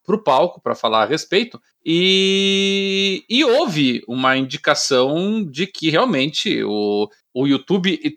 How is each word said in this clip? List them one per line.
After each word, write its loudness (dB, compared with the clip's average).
pro -2
palco 2
pra -4
falar 0
a 2
respeito, -4
e, 0
e 2
houve 0
uma 0
indicação 0
de -6
que -4
realmente 0
o, -2
o -2
YouTube 0